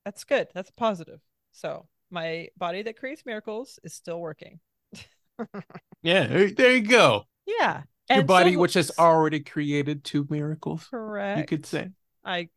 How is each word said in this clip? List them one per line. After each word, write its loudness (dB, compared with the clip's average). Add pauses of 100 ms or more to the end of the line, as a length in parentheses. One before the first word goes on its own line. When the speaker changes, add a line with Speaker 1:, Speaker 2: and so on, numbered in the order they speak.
Speaker 1:
that's -16
good. -2
That's -12
positive. -4 (320)
So -12 (220)
my -8 (100)
body -6
that -10
creates -14
miracles -12
is -18
still -12
working. -14 (340)
<laughs> -18 (1040)
Speaker 2:
Yeah, 2
there, 4
there 4
you 2
go. 4 (200)
Speaker 1:
Yeah. -2 (260)
Speaker 2:
Your 4
Speaker 1:
And 2
Speaker 2:
body, 6
Speaker 1:
so 2
Speaker 2:
which 2
has 2
Speaker 1:
s- -16
Speaker 2:
already 4
created -4
two -2
miracles, -6 (100)
you -8
could -
Speaker 1:
Correct. -6
Speaker 2:
say. -6 (340)
Speaker 1:
I -6